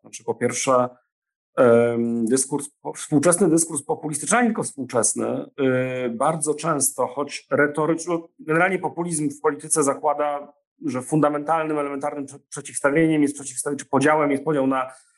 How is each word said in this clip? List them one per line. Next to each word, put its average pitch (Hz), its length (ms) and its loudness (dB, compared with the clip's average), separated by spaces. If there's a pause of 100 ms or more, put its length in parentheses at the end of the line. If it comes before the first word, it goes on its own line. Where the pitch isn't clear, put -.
Znaczy, - 240 -20
po 113 100 -4
pierwsze, 123 540 2 (680)
em, 117 720 4
dyskurs, 131 420 -2 (140)
po-, 147 100 -8
współczesny 170 560 2
dyskurs 160 340 0
populistyczny, 156 560 -2
nie 247 60 2
tylko 208 180 0
współczesny, 123 840 -2 (600)
y, 120 40 -4
bardzo 147 440 -2
często, 143 520 -2
choć - 440 -8
retoryczny, 156 680 0 (200)
generalnie 175 400 0
populizm 156 520 -4
w - 100 -14
polityce 156 420 0
zakłada, 147 680 -2 (340)
że 127 160 -4
fundamentalnym, 151 760 0
elementarnym 143 480 -6
prze-, 139 120 -18 (100)
przeciwstawieniem 151 720 2
jest 143 120 2
przeciwstawienie, 143 440 -8
czy - 100 -12
podziałem 147 420 4
jest 139 140 -2
podział 143 220 0
na 131 260 -2 (260)